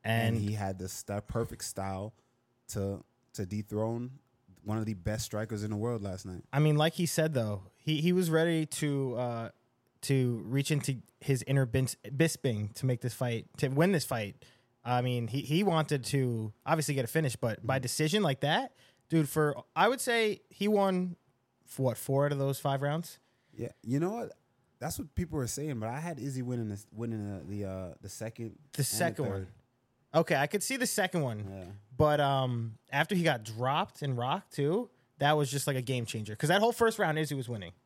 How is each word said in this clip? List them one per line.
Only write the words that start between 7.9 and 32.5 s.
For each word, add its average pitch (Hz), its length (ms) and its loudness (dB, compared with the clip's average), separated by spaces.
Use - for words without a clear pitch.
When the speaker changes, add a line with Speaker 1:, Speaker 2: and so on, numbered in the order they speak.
Speaker 2:
he 180 100 4
was 180 180 4
ready 160 360 4
to, 139 500 -2
uh, 117 320 -4
to 123 420 2
reach 135 260 0
into 139 280 0
his 135 260 0
inner 139 180 4
Bins-, 123 320 0
Bisping 123 600 0
to - 120 -6
make 127 140 2
this 120 140 -4
fight, 120 320 -4
to 143 100 2
win 156 240 4
this 151 120 2
fight. 107 400 -4
I 123 160 2
mean, 123 280 0
he, 131 120 -2
he 160 240 2
wanted 151 400 2
to 120 480 0
obviously 151 280 2
get 131 120 0
a - 20 -8
finish, 156 260 0
but 110 320 -4
by 135 100 0
Speaker 1:
Mm-hmm. 131 60 -2
Speaker 2:
decision 156 400 0
like 143 180 2
that, 185 320 0
dude, 160 220 4
for, 151 240 2
I 180 140 6
would 254 140 2
say 226 480 2
he 202 180 0
won, 185 480 2
f-, - 120 -12
what, 127 180 2
four 139 300 0
out 143 60 0
of 139 60 -2
those 139 200 0
five 139 240 0
rounds? 151 360 -4
Speaker 1:
Yeah, 117 140 -8
you 135 180 0
know 180 120 0
what? 233 200 -8
That's 135 180 -6
what 165 160 -12
people 160 240 -4
were 123 80 0
saying, 139 320 -6
but 110 120 -4
I 131 100 -6
had 165 180 -8
Izzy 131 240 -6
winning 120 260 -4
this, 101 240 -8
winning 107 460 -6
the, 71 60 -12
the, 95 60 -4
uh, 92 320 -8
the 98 60 -14
second 113 380 -10
Speaker 2:
The 107 60 -10
Speaker 1:
and - 260 -16
the 139 60 2
Speaker 2:
second 113 420 0
one. 98 140 -2
Speaker 1:
third. 92 60 -8
Speaker 2:
Okay, 165 220 4
I 143 100 2
could 196 160 -2
see 269 140 -2
the 233 100 0
second 180 360 0
one. 107 280 -4
Speaker 1:
Yeah. 95 140 -10
Speaker 2:
But, 151 240 6
um, 127 540 2